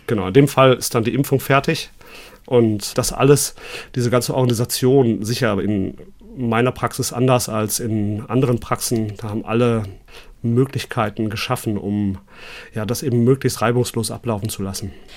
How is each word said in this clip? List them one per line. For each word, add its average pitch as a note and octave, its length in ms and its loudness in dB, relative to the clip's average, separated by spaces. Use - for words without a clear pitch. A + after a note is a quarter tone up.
Genau. G2 200 0
In F#2+ 60 -2
dem C#3 140 8
Fall C3 280 6
ist - 200 -4
dann C3+ 80 2
die A#2+ 100 -2
Impfung C3+ 280 0
fertig. C#3 240 2
Und A2+ 540 2
das A#2+ 120 0
alles, - 440 2
diese A#2+ 160 0
ganze B2 240 0
Organisation, B2 880 2
sicher G#2+ 340 0
in F#2+ 360 -2
meiner B2 340 0
Praxis - 400 -4
anders B2 380 2
als G#2+ 300 -2
in G#2+ 480 -2
anderen A#2+ 320 0
Praxen, A2 580 -4
da A2 120 -8
haben G#2 140 -6
alle A#2 380 0
Möglichkeiten A#2 880 -2
geschaffen, A2 480 -4
um, G2+ 400 -2
ja, G#2+ 100 -6
das A#2 160 -4
eben A#2+ 220 2
möglichst C3 380 2
reibungslos A#2 500 0
ablaufen A2 380 -6
zu - 120 -8
lassen. G2 300 -6